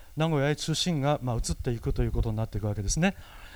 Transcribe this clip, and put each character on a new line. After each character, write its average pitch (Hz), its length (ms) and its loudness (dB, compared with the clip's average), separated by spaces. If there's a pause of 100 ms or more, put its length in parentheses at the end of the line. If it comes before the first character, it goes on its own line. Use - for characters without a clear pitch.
(160)
名 160 140 2
古 151 120 4
屋 139 80 4
へ 151 60 2
中 - 180 -2
心 156 280 0
が、 143 200 2
ま 127 120 -2
あ、 - 20 0
移 113 160 0
っ - 40 -2
て - 160 -2
い 117 80 -2
く - 120 -2
と - 100 2
い 120 60 2
う 113 60 -2
こ - 80 4
と 113 100 0
に 107 60 0
な 110 80 0
っ - 20 -2
て 110 120 -4
い - 20 -2
く 107 60 0
わ 104 80 0
け 107 60 -2
で 98 60 -4
す 113 100 0
ね。 190 200 2 (380)